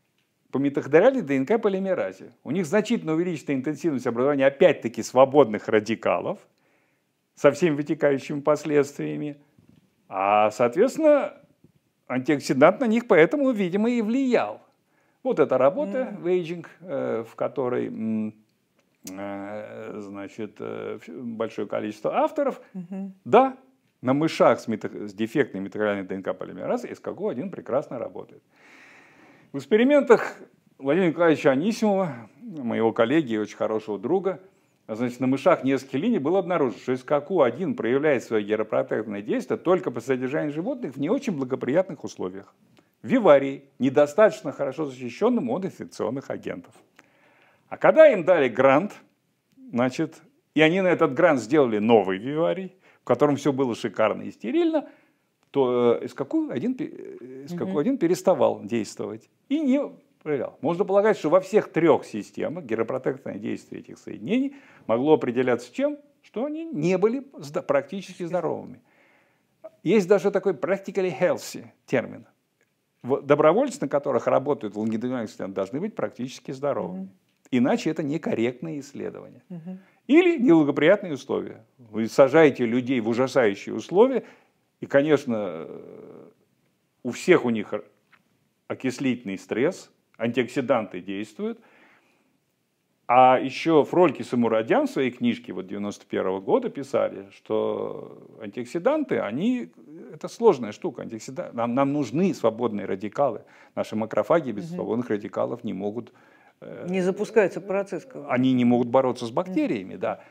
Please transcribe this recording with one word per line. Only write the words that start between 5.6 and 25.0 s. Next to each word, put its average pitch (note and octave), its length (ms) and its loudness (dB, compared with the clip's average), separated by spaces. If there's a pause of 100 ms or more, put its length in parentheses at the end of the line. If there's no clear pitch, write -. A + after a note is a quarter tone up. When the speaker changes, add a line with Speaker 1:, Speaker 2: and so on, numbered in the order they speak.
Speaker 1:
радикалов G#2+ 720 0 (960)
со C#3+ 160 4
всеми D#3 240 0
вытекающими C#3+ 680 -2
последствиями. D3 960 -2 (720)
А, G#2 420 4
соответственно, A#3 840 2 (760)
антиоксидант C3+ 680 4
на B3 80 0
них A#3 200 0
поэтому, C4 440 4
видимо, G3+ 400 0
и A#3+ 100 -2
влиял. G#3+ 600 -2 (600)
Вот A3 180 -2
эта B2+ 200 4
работа G3+ 540 0
Speaker 2:
Мгм. D#3+ 100 -14
Speaker 1:
в E3 40 -4
Aging, F3 380 -4 (160)
э, B2+ 480 -6
в - 60 -20
которой, B2 520 -4
м, A2 460 -4 (760)
э, G2+ 920 -12
значит, G2+ 600 -12
э, A2 400 -8
ф-, - 160 -20
большое A2+ 520 -6
количество A2 560 -4
авторов. C#4+ 360 -2 (140)
Speaker 2:
Мгм. F#3+ 400 -12 (120)
Speaker 1:
Да, C4 320 4 (440)
на B2+ 140 0
мышах D3+ 440 4
с - 80 -14
мито-, G#2 400 -6